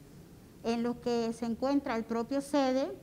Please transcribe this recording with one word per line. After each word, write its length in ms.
en 180
los 140
que 380
se 100
encuentra 500
el 100
propio 360
cede, 500